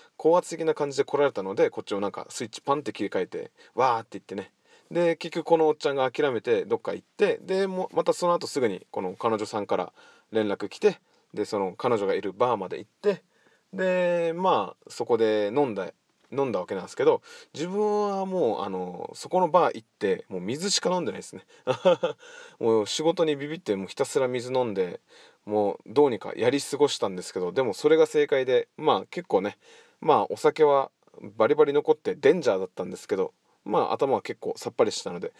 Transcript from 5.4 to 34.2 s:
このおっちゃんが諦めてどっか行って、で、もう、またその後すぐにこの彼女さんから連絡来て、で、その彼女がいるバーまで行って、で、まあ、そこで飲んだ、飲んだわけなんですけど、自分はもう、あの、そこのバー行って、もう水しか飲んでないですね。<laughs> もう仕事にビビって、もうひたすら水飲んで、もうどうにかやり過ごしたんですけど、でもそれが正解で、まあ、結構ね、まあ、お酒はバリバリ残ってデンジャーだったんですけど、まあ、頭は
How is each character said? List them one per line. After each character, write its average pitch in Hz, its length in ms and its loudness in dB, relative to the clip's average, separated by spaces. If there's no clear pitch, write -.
こ 165 120 4
の 156 100 4
お 151 40 4
っ 151 40 0
ち 151 140 -2
ゃ 139 40 0
ん - 20 -4
が 131 140 0
諦 143 220 0
め 110 100 -2
て 107 240 0
ど 107 120 -2
っ - 40 -10
か 92 120 -4
行 90 100 -10
っ - 20 -20
て、 - 380 0
で、 190 240 -2
も 185 240 -6
う、 - 40 -12
ま 170 80 2
た 247 100 2
そ 175 140 0
の 175 60 4
後 156 140 -2
す - 120 -4
ぐ 120 80 2
に 92 240 -4
こ 107 100 -6
の 95 140 -6
彼 113 200 0
女 104 100 -4
さ 107 140 -6
ん 101 80 -4
か 98 100 0
ら 90 160 -4
連 110 160 0
絡 98 220 -4
来 - 100 -16
て、 202 200 2
で、 104 120 -4
そ 104 140 -4
の 95 140 -4
彼 123 220 0
女 101 100 -2
が 95 80 0
い 92 80 -2
る 95 120 -8
バ 120 200 0
ー 107 40 -2
ま 92 120 -8
で - 80 -8
行 107 100 -14
っ - 20 -20
て、 202 220 0
で、 175 600 0
ま 170 440 0
あ、 - 100 -20
そ - 160 -8
こ 117 120 2
で 107 360 2
飲 143 120 2
ん 110 100 -6
だ、 92 160 -6
飲 135 140 -2
ん 123 60 -2
だ 95 80 -2
わ 87 80 -6
け 101 80 -6
な 92 60 -6
ん - 40 -12
で - 40 -18
す - 60 -18
け 123 80 -2
ど、 143 180 4
自 151 140 -6
分 208 420 -2
は 196 160 -4
も 175 340 0
う、 - 20 -6
あ 101 80 -6
の、 90 460 -8
そ - 140 -14
こ 185 120 2
の 165 80 2
バ 165 220 4
ー - 40 -12
行 113 80 -12
っ - 40 -20
て、 - 420 -2
も 95 80 -8
う 87 40 -6
水 147 280 -4
し 185 100 0
か 180 100 0
飲 180 120 0
ん 143 40 -4
で 101 60 -4
な - 60 -12
い 90 40 -12
で - 60 -16
す - 80 -18
ね。 - 100 -16
<laughs> - 920 0
も 113 240 2
う 98 40 -4
仕 - 140 -4
事 151 240 2
に 151 100 0
ビ 139 120 -8
ビ 160 100 -8
っ - 20 -14
て、 104 160 -2
も 95 100 -4
う - 20 -14
ひ - 80 -14
た 135 100 0
す - 140 -2
ら 131 80 2
水 123 260 -4
飲 127 120 2
ん 107 80 -4
で、 92 280 -4
も 104 280 0
う - 120 -10
ど 143 200 4
う 135 40 2
に 110 100 -2
か - 160 -10
や 117 140 2
り 139 120 0
過 - 160 -8
ご 143 100 4
し - 100 -4
た 110 100 -2
ん 92 80 -6
で 90 60 -8
す - 120 -14
け 95 60 -4
ど、 90 120 -2
で 131 100 0
も 110 120 0
そ - 160 -2
れ 160 80 8
が 156 100 6
正 147 200 2
解 131 180 0
で、 123 220 2
ま 127 260 2
あ、 - 80 -12
結 175 160 -8
構 95 140 2
ね、 101 160 -6
ま 139 200 6
あ、 - 80 0
お - 80 -4
酒 156 260 2
は 139 280 4
バ 110 100 4
リ 143 80 4
バ 147 100 8
リ 139 80 -2
残 147 180 2
っ 151 40 8
て 95 200 -4
デ 147 180 6
ン 185 80 2
ジ 120 80 2
ャ 98 60 2
ー 95 40 0
だ 95 60 -2
っ - 40 -14
た - 140 -8
ん 90 60 -6
で 92 80 -12
す - 100 -18
け 104 80 0
ど、 95 180 -2
ま 175 160 0
あ、 110 140 0
頭 135 200 0
は 104 80 0